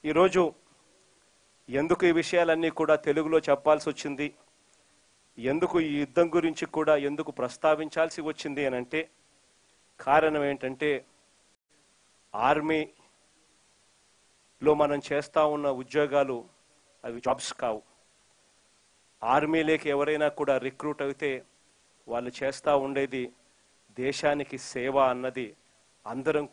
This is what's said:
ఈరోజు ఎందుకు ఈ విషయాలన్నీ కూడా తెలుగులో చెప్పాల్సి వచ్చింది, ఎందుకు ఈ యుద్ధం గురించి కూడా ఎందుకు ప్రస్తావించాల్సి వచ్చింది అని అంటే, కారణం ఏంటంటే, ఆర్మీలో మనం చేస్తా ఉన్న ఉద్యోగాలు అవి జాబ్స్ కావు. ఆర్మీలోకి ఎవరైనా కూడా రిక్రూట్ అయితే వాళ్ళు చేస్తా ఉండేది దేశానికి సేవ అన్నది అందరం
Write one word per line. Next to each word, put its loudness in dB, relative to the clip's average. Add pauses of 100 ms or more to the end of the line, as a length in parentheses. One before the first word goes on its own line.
ఈరోజు 4 (1400)
ఎందుకు 2
ఈ 6 (100)
విషయాలన్నీ 2 (100)
కూడా 4 (100)
తెలుగులో 2 (100)
చెప్పాల్సి 2
వచ్చింది, -6 (1200)
ఎందుకు 0 (140)
ఈ -2
యుద్ధం 2
గురించి 0 (100)
కూడా 4 (160)
ఎందుకు -6
ప్రస్తావించాల్సి 0 (100)
వచ్చింది -6
అని -2
అంటే, -6 (1040)
కారణం 4
ఏంటంటే, -4 (1600)
ఆర్మీలో 0 (1900)
మనం 0 (100)
చేస్తా 0 (140)
ఉన్న -2 (140)
ఉద్యోగాలు 0 (680)
అవి -10 (100)
జాబ్స్ -2
కావు. -4 (1500)
ఆర్మీలోకి 2
ఎవరైనా 0 (120)
కూడా 2 (120)
రిక్రూట్ -8
అయితే -4 (800)
వాళ్ళు -6
చేస్తా -2 (140)
ఉండేది -2 (800)
దేశానికి -2 (140)
సేవ -4 (180)
అన్నది -6 (680)
అందరం -2